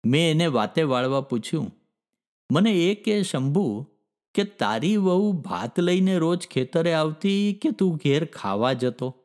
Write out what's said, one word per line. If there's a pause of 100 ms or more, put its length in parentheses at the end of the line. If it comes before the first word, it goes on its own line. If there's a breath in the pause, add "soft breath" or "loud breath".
મેં
એને
વાતે
વાળવા
પૂછ્યું, (800)
"મને
એ
કે
શંભુ, (460)
કે
તારી
વહુ
ભાત
લઈને
રોજ
ખેતરે
આવતી
કે
તું
ઘેર
ખાવા
જતો?"